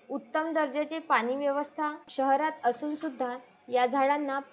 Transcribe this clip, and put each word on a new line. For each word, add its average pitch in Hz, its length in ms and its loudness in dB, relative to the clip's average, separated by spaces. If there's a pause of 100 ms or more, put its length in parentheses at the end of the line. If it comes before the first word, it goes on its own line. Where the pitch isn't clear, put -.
(100)
उत्तम 311 420 -4
दर्जाचे 302 460 0
पाणी 262 380 2
व्यवस्था 285 540 -2 (180)
शहरात 277 580 2
असून 294 280 0
सुद्धा 254 420 -6 (320)
या 247 180 4
झाडांना 277 520 2 (140)